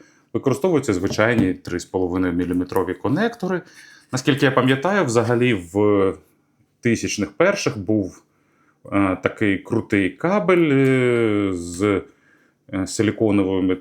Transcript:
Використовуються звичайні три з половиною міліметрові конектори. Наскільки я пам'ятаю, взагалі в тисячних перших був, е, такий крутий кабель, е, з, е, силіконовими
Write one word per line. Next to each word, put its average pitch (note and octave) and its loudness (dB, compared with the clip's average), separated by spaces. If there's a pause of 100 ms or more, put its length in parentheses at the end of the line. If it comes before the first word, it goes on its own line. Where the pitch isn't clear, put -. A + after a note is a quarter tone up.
(360)
Використовуються C3+ 0
звичайні G2 0
три F2 -8
з - -10
половиною F2+ -2
міліметрові F2+ -2
конектори. F3+ -2 (500)
Наскільки C#3 2
я C3 4
пам'ятаю, C3+ 2
взагалі A#2+ 2
в G2 0 (680)
тисячних G2+ -2
перших E3+ -2
був, G2 -4 (720)
е, F#2+ 0
такий G2+ 0
крутий G2+ -2
кабель, F3 0
е, A#2+ 2
з, F2 -2 (720)
е, F#2+ -4
силіконовими G2 0